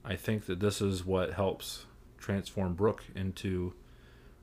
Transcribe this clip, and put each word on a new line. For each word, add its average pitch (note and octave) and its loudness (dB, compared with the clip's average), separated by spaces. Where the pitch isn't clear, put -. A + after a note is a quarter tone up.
I F#2 -2
think G#2+ -2
that F2+ 0
this G#2 4
is F#2+ 2
what F#2 2
helps - -2
transform F#2+ 0
Brooke G2+ 2
into, F#2 -2